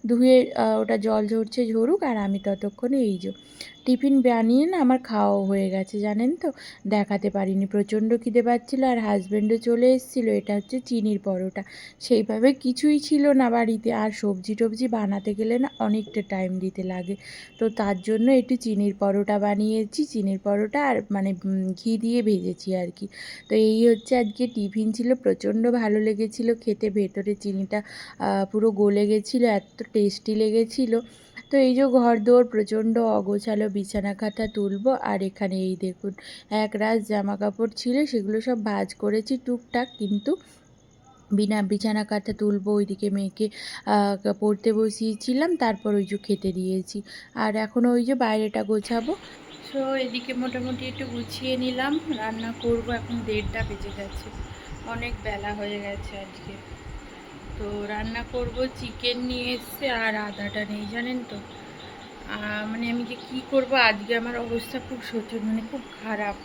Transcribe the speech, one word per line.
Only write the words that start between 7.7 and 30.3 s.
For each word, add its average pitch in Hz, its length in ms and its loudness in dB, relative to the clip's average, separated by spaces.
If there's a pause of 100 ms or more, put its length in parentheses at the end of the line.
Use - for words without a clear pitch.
খিদে 240 180 4
পাচ্ছিল। 240 420 2
আর 247 140 4
হাজব্যান্ডও 208 580 2
চলে 240 360 4
এসেছিল। 254 360 0
এটা 208 260 0
হচ্ছে 202 260 -4
চিনির 214 380 -2
পরোটা, 190 440 -4 (380)
সেইভাবে 226 520 4
কিছুই 277 480 2
ছিল 285 320 4
না 262 180 6
বাড়িতে, 226 420 2
আর 220 180 0
সবজি 208 440 -2
টবজি 226 340 0
বানাতে 208 460 -2
গেলে 220 240 0
না 262 100 2 (100)
অনেকটা 214 500 0
টাইম 185 300 -2
দিতে 185 240 -4
লাগে, 185 340 -6 (420)
তো 226 100 0
তার 202 340 0
জন্য 220 280 4
একটু 254 260 4
চিনির 202 380 0
পরোটা 202 440 0
বানিয়েছি। 214 680 0
চিনির 196 340 -2
পরোটা 214 500 0
আর, 226 220 2
মানে, 196 240 0 (100)
উম, 190 280 0
ঘি 226 260 -2
দিয়ে 233 240 0
ভেজেছি 185 540 0
আর 180 200 -2
কি। 202 120 -10 (400)
তো 214 60 0
এই 220 340 6
হচ্ছে 233 280 4
আজকে 240 300 0
টিফিন 220 460 -2
ছিল, 240 220 2
প্রচণ্ড 214 560 2
ভালো 214 300 2
লেগেছিল 220 540 0
খেতে, 214 360 -2
ভেতরে 196 440 -2
চিনিটা, 202 480 -4 (360)
আহ, 196 340 0
পুরো 214 180 4
গলে 202 360 4
গেছিলো, 220 420 2
এত 208 340 -2 (100)
টেস্টি 208 420 2